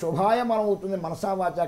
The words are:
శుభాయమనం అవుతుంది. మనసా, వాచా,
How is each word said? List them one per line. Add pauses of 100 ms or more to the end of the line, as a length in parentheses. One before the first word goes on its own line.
శుభాయమనం
అవుతుంది.
మనసా,
వాచా,